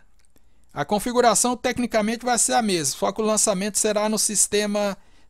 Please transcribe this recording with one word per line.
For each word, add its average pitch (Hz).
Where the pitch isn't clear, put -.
A 143
configuração 240
tecnicamente 240
vai 247
ser -
a 254
mesma, 175
só 196
que 208
o 220
lançamento 208
será 214
no 220
sistema 208